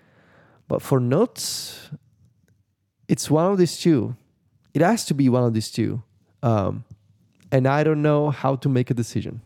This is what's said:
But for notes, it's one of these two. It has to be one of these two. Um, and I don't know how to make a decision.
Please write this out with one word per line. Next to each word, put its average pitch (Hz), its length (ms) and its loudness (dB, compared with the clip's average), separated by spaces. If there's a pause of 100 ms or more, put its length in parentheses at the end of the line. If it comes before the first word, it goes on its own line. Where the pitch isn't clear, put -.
(680)
But - 160 -4
for 131 180 2
notes, - 880 -4 (1160)
it's - 220 -2
one 165 200 2
of 202 80 0
these 175 200 0
two. 123 380 0 (580)
It - 80 2
has 214 240 2
to 165 80 -2
be 139 140 2
one 123 160 2
of 113 100 0
these 110 160 -2
two. 110 320 -4 (400)
Um, 107 420 0 (680)
and 131 140 2
I 147 160 2
don't 151 200 2
know 147 280 2
how 139 260 0
to 143 120 -4
make 127 220 0
a 123 40 0
decision. 113 520 -6